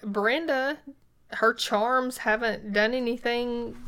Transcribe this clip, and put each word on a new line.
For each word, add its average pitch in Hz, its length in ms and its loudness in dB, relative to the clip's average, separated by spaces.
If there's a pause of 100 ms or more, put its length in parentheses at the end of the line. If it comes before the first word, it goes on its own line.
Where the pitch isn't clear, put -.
Brenda, 262 760 0 (540)
her 226 220 4
charms 247 640 0
haven't 214 540 0
done 214 200 4
anything 240 840 -2 (100)